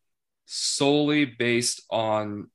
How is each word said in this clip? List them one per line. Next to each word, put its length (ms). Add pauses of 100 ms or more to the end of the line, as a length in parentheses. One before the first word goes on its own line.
(460)
solely 800
based 640
on 640